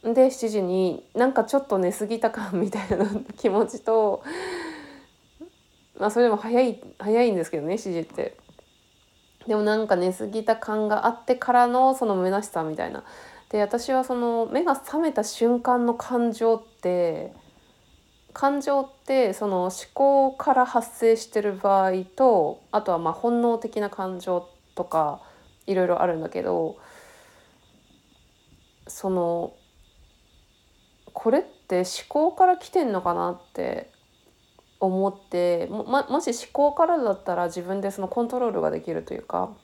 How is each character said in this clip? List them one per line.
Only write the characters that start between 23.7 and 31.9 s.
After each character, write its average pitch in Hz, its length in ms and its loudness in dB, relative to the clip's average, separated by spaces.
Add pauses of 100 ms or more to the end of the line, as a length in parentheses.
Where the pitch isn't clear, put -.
な 202 100 -4
感 185 280 -8
情 180 300 -4 (260)
と 175 100 -6
か 151 380 -2 (460)
い 196 80 0
ろ 180 80 2
い - 20 0
ろ 175 160 0
あ - 60 2
る 165 80 -2
ん 160 40 -6
だ 160 100 -6
け 180 120 -6
ど、 170 360 -2 (2000)
そ - 200 -8
の、 170 460 -2 (1600)
こ - 180 0
れ 269 80 4
っ 370 40 0
て - 400 -4
思 - 20 0 (240)